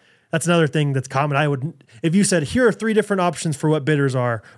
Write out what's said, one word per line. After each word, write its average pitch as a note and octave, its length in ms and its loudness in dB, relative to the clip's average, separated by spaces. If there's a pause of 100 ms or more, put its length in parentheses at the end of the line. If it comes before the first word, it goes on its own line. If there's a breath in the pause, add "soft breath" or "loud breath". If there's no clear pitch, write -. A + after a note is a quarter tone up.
(300 soft breath)
That's D#3+ 160 -2
another E3+ 200 4
thing C#3+ 280 0
that's C3 140 -4
common. C#3 280 -2
I D3+ 100 2
would, C#3+ 380 -6 (180 soft breath)
if E3 120 0
you G3+ 100 4
said, F3 200 0
"Here B3 220 0
are G#3 60 2
three A3 220 -2
different G3+ 260 0
options E3+ 360 -2
for D#3 120 -2
what D3+ 160 0
bitters C#3 300 0
are, B2 280 -2 (160 loud breath)